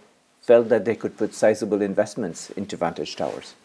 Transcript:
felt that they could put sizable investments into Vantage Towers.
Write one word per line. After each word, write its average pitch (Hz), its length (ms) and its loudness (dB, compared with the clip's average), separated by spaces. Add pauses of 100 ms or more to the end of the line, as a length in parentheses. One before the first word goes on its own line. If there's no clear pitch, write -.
(420)
felt 117 280 6
that 110 160 2
they 110 100 -2
could - 220 -6
put 104 180 -2
sizable 104 460 2
investments 98 680 -4
into 95 260 -8
Vantage 85 380 -6
Towers. - 380 -6 (120)